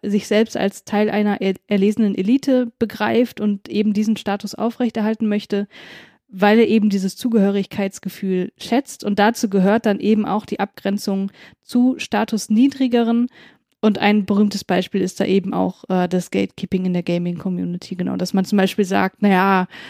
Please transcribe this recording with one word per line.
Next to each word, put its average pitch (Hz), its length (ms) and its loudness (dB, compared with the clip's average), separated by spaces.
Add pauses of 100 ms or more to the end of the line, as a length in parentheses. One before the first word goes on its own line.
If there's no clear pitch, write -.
sich 202 240 -2
selbst 220 320 0
als - 260 -4
Teil 208 240 0
einer 208 320 0
er-, 190 140 0 (140)
erlesenen 208 460 2
Elite 247 640 0
begreift 226 600 0
und 208 300 -2
eben 208 240 0
diesen 214 240 0
Status 202 360 -6
aufrechterhalten 220 720 -2
möchte, 208 420 -2 (600)
weil 208 300 4
er 233 100 6
eben 214 220 4
dieses 190 260 -2
Zugehörigkeitsgefühl 196 1400 -2
schätzt. - 460 -4
Und 202 140 -2
dazu 220 300 2
gehört 196 380 2
dann 202 140 0
eben 214 260 2
auch 214 180 -2
die - 160 -8
Abgrenzung 196 720 -4 (300)
zu 247 340 2
statusniedrigeren. 233 1300 0 (520)
Und 214 180 2
ein 208 280 2
berühmtes 208 380 0
Beispiel 185 360 -2
ist 185 180 -4
da 196 60 0
eben 190 300 0
auch, 185 340 -2
äh, 180 200 0
das 180 220 -2
Gatekeeping 190 540 -4
in 185 80 0
der 175 100 -2
Gaming-Community. 175 920 -4
Genau, 185 200 -4
dass 185 180 -4
man 190 100 2
zum 202 140 0
Beispiel 196 260 0
sagt, 190 360 -2
„Na 208 100 4
ja, 190 380 4 (220)